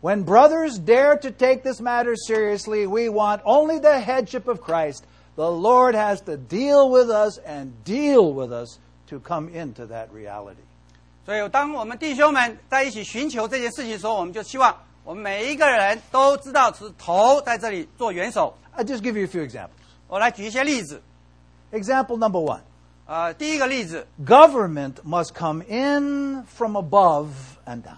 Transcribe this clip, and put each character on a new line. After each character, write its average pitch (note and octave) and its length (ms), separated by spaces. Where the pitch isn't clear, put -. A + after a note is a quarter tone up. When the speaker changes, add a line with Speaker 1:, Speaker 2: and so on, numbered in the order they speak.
Speaker 1:
When F#3+ 240
brothers D4+ 520
dare B3+ 440
to C4+ 80
take C4 340
this C4 160
matter A#3+ 380
seriously, G#3+ 580
we A3+ 220
want G#3 360
only D4+ 360
the C#4 220
headship B3+ 480
of G#3+ 100
Christ. D#3+ 440
The D#3 120
Lord A#3 460
has G#3 300
to D#3+ 100
deal C4 540
with B3+ 200
us G#3+ 380
and C#3 240
deal G#3+ 480
with B2+ 180
us A#2+ 280
to C3 120
come D#3+ 260
into C#3+ 400
that A2+ 260
reality. G2+ 480
Speaker 2:
所 G#3 120
以 G#3 120
当 D4 240
我 A#3 120
们 A#3 120
弟 D#4 180
兄 D4+ 180
们 A#3+ 240
在 C4+ 140
一 B3+ 80
起 G#3 120
寻 C4+ 260
求 A3+ 180
这 C4 120
件 A#3 120
事 C4 120
情 A3+ 80
的 G#3+ 60
时 F3+ 80
候， A3 100
我 F3+ 100
们 F3 80
就 G#3+ 100
希 - 140
望 B3+ 180
我 D#3+ 100
们 G#3 100
每 G#3 280
一 D4+ 40
个 D4 140
人 G#3+ 320
都 C4+ 260
知 C#4 140
道 B3+ 220
是 G#3 240
头 A3+ 440
在 A#3+ 160
这 A3 120
里 F3+ 180
做 A#3 140
元 F3+ 200
首。 D#3+ 220
Speaker 1:
I'll B3 80
just A#3 180
give G#3+ 160
you G3 60
a F3+ 40
few D#3+ 200
examples. G#2+ 220
Speaker 2:
我 F#3+ 120
来 A#3 100
举 G3+ 140
一 A3 60
些 B3+ 140
例 C#4 200
子。 C#3+ 180
Speaker 1:
Example B3 460
number G#3+ 220
one. C#3+ 200
Speaker 2:
呃， E3 280
第 D4+ 200
一 D4+ 40
个 C4+ 100
例 C4 180
子。 D#3+ 200
Speaker 1:
Government F#3+ 680
must E3 280
come D#3+ 340
in C#4 800
from G#3+ 320
above D#3+ 520
and A#2+ 180
down. D#2+ 140